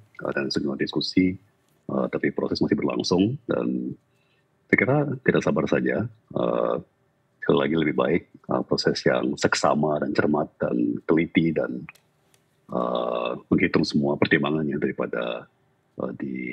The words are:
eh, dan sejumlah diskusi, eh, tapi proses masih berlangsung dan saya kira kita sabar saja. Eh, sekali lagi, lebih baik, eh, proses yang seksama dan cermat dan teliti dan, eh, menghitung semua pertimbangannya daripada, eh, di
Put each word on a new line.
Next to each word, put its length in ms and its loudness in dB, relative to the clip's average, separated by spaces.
eh, 160 -4
dan 160 -4
sejumlah 240 -2
diskusi, 560 0
eh, 240 0
tapi 160 0
proses 320 -2
masih 160 2
berlangsung 720 0
dan 480 -2
saya 160 4
kira 140 2
kita 160 4
sabar 240 0
saja. 480 0
Eh, 640 -2
sekali 180 4
lagi, 220 2
lebih 160 2
baik, 280 2
eh, 160 0
proses 400 0
yang 320 2
seksama 640 2
dan 80 -4
cermat 480 0
dan 160 -2
teliti 480 2
dan, 320 -4
eh, 640 -2
menghitung 400 2
semua 320 -2
pertimbangannya 560 0
daripada, 720 -4
eh, 160 -6
di 160 -6